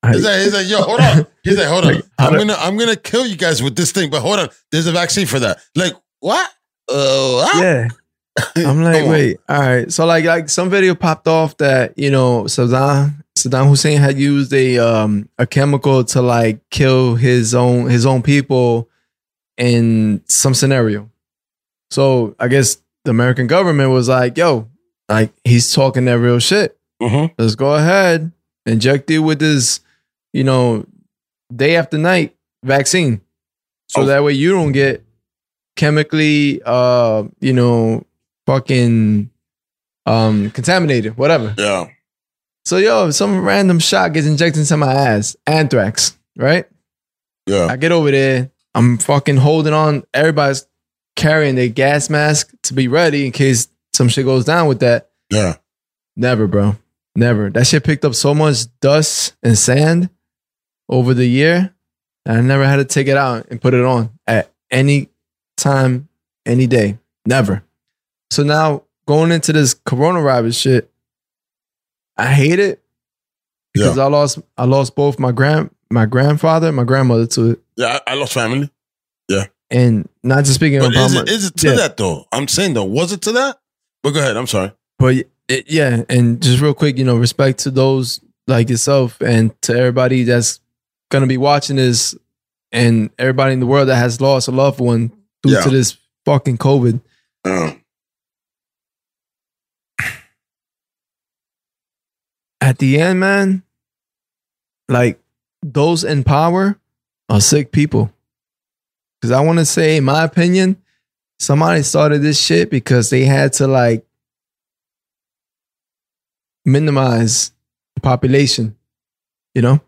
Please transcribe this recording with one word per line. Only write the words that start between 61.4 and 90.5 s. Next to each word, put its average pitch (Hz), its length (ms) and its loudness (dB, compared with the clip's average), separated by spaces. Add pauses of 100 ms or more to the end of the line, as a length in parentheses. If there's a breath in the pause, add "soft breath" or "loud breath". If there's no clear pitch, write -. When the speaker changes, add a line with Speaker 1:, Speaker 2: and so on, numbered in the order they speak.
Speaker 2:
I 113 160 0
never 135 240 2
had 139 120 2
to 139 80 0
take 135 220 -2
it 139 100 0
out 127 340 -4
and 117 100 -12
put 127 120 0
it 123 100 2
on 123 260 0 (160)
at 110 260 -2 (200)
any 139 380 0 (480)
time, 135 500 -2 (380)
any 123 200 0
day. 113 320 0 (280)
Never. 107 380 -2 (680)
So 147 120 -2
now 151 400 0 (220)
going 160 260 2
into 165 220 -2
this 143 220 2
coronavirus 131 840 -2
shit, 127 300 0 (1300)
I 117 140 -2
hate 147 280 4
it 196 220 -2 (920)
because 98 240 0
Speaker 1:
Yeah. 135 60 0
Speaker 2:
I 135 40 2
lost, 147 320 0 (180)
I 127 80 -2
lost 131 300 0
both 143 240 -2
my 127 120 0
grand-, 135 400 0 (200)
my 113 140 2
grandfather 147 600 0
and 151 80 -2
my 127 80 -2
grandmother 120 440 2
to 117 240 0
it. 117 80 -4 (160)
Speaker 1:
Yeah, 123 320 -4
I, 120 40 -6
I 131 40 -4
lost 139 180 -6
family. 127 360 -2 (600)
Yeah. 98 180 -2 (220)
Speaker 2:
And 120 380 2 (160)
not 131 220 0
just 135 100 2
speaking 139 240 0
Speaker 1:
But 123 120 2
Speaker 2:
about 131 160 2
Speaker 1:
is - 80 2
Speaker 2:
my - 60 -2
Speaker 1:
it, - 80 -6
is 208 180 -4
it 170 100 -10
to 156 120 0
Speaker 2:
Yeah. 131 60 2
Speaker 1:
that 185 220 -2
though? 90 340 -6
I'm 139 160 -4
saying 180 280 -2
though, 107 80 -2
was 139 280 -4
it 196 120 -10
to 208 100 -4
that? 254 260 -4 (440)
But 147 80 0
go 151 80 -2
ahead. 127 180 -2
I'm 123 100 -6
sorry. 98 240 -4 (280)
Speaker 2:
But 131 260 2 (240)
it, 131 200 -6
yeah, 131 380 0
and 117 340 0
just 123 200 2
real 147 120 2
quick, 143 240 -2
you 131 60 -2
know, 123 140 2
respect 131 440 0
to 139 100 -4
those 131 500 -2 (260)
like 117 220 2
yourself 127 520 -2
and 113 420 0
to 120 120 -2
everybody 127 480 0
that's 120 360 -2 (500)